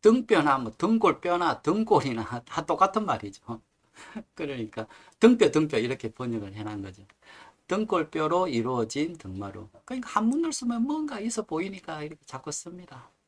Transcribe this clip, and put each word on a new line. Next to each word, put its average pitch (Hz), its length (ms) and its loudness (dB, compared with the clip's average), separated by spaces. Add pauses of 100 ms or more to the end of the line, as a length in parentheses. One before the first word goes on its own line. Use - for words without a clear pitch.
등뼈나 185 560 4
뭐 117 200 -6
등골뼈나 180 840 2
등골이나 131 800 0
다 - 220 -6
똑같은 196 400 0
말이죠. 107 560 -8 (320)
<laughs> - 420 -18
그러니까 120 500 -8 (340)
등뼈, 226 320 8
등뼈 151 280 2
이렇게 120 320 -4
번역을 110 440 -6
해놓은 107 260 -8
거죠. 95 220 -14 (640)
등골뼈로 175 800 0
이루어진 127 680 -2
등마루. 98 520 -12 (160)
그러니까 254 240 -10
한문을 277 420 0
쓰면 240 320 -4
뭔가 294 380 -4
있어 220 220 -4
보이니까 165 600 -8
이렇게 156 220 -14
자꾸 139 260 -12
씁니다. 175 580 -14 (180)